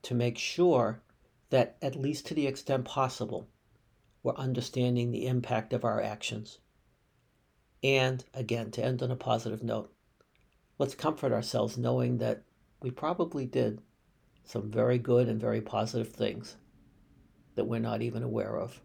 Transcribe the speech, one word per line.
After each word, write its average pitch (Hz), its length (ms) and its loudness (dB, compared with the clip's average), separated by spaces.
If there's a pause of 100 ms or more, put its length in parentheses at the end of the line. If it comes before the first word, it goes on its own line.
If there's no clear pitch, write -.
to - 100 -4
make 120 240 2
sure 127 640 4 (480)
that, 127 320 4
at 135 180 -4
least 147 280 -2
to 165 60 -6
the 147 140 0
extent 135 380 -2
possible, - 640 -4 (720)
we're 123 120 0
understanding 123 760 0
the 117 140 -4
impact 123 480 0
of 117 100 -2
our 110 180 2
actions. 107 580 -6 (1200)
And 131 400 4 (100)
again, 117 380 -4
to 117 140 -2
end 127 180 0
on 123 80 -2
a 127 60 -2
positive 117 460 -2
note, 110 280 -4 (880)
let's 139 180 0
comfort 151 380 0
ourselves 110 440 0
knowing 123 420 2
that 117 240 -2 (380)
we 127 100 -4
probably 160 540 -2
did 123 360 0 (640)
some 107 260 -6
very 120 260 4
good 120 300 6
and 110 140 0
very 113 180 0
positive 110 540 -2
things 110 420 -4 (1000)
that 104 100 0
we're 117 140 0
not 113 220 0
even 117 220 -2
aware 110 340 -2
of. 123 280 -6